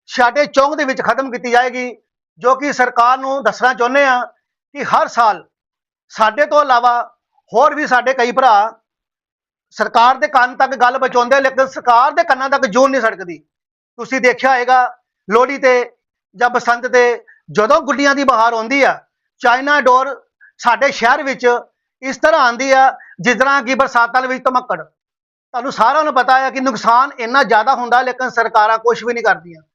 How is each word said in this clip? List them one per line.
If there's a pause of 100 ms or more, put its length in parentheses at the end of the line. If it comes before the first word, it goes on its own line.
ਛਿਆਟੇ
ਚੌਂਕ
ਦੇ
ਵਿੱਚ
ਖਤਮ
ਕੀਤੀ
ਜਾਏਗੀ, (460)
ਜੋ
ਕਿ
ਸਰਕਾਰ
ਨੂੰ
ਦੱਸਣਾ
ਚਾਹੁੰਦੇ
ਆ
ਕਿ
ਹਰ
ਸਾਲ (680)
ਸਾਡੇ
ਤੋਂ
ਇਲਾਵਾ (500)
ਹੋਰ
ਵੀ
ਸਾਡੇ
ਕਈ
ਭਰਾ (920)
ਸਰਕਾਰ
ਦੇ
ਕੰਨ
ਤੱਕ
ਗੱਲ
ਪਹੁੰਚਾਉਂਦੇ,
ਲੇਕਿਨ
ਸਰਕਾਰ
ਦੇ
ਕੰਨਾਂ
ਤੱਕ
ਜੂੰ
ਨਹੀਂ
ਸੜਕਦੀ। (600)
ਤੁਸੀਂ
ਦੇਖਿਆ
ਹੋਏਗਾ (300)
ਲੋਹੜੀ
ਤੇ (420)
ਜਾਂ
ਬਸੰਤ
ਤੇ (260)
ਜਦੋਂ
ਗੁੱਡੀਆਂ
ਦੀ
ਬਹਾਰ
ਆਉਂਦੀ
ਆ, (420)
ਚਾਈਨਾ
ਡੋਰ (460)
ਸਾਡੇ
ਸ਼ਹਿਰ
ਵਿੱਚ (580)
ਇਸ
ਤਰ੍ਹਾਂ
ਆਉਂਦੀ
ਆ (300)
ਜਿਸ
ਤਰ੍ਹਾਂ
ਕਿ
ਬਰਸਾਤਾਂ
ਦੇ
ਵਿੱਚ
ਧਮੱਕੜ।
ਤੁਹਾਨੂੰ
ਸਾਰਿਆਂ
ਨੂੰ
ਪਤਾ
ਹੈ
ਕਿ
ਨੁਕਸਾਨ
ਇੰਨਾ
ਜ਼ਿਆਦਾ
ਹੁੰਦਾ,
ਲੇਕਿਨ
ਸਰਕਾਰਾਂ
ਕੁਛ
ਵੀ
ਨਹੀਂ
ਕਰਦੀਆਂ। (140)